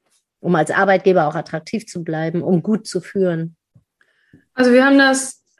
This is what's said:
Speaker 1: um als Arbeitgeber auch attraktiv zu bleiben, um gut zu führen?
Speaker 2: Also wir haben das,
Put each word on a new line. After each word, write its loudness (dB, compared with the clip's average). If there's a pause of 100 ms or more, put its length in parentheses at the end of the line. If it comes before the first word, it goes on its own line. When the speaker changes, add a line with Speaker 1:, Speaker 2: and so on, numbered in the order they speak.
(400)
Speaker 1:
um -2
als 0
Arbeitgeber 2
auch -4
attraktiv -8
zu -12
bleiben, -6
um 0
gut -4
zu -8
führen? -4 (1040)
Speaker 2:
Also 4
wir 6
haben 4
das, 2 (180)